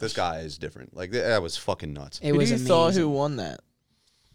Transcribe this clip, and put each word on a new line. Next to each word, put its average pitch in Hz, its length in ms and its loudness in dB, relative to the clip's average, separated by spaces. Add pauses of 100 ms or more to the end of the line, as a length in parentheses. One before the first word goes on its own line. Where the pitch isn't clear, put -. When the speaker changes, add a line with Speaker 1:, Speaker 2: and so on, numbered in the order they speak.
Speaker 1:
this 110 120 -4
guy 85 280 -2
is 78 180 -10
different." - 380 -14
Like, 90 160 -8
th-, 120 120 0
that 107 180 4
was 82 140 -6
fucking 85 360 -4
nuts. 71 300 -12
Speaker 2:
It 147 80 0
Speaker 3:
Who - 80 6
Speaker 2:
was 143 120 4
Speaker 3:
do 233 60 2
you 127 100 -2
saw 165 200 6
Speaker 2:
amazing. 180 160 2
Speaker 3:
who 156 80 2
won 143 260 0
that? 82 240 -8 (760)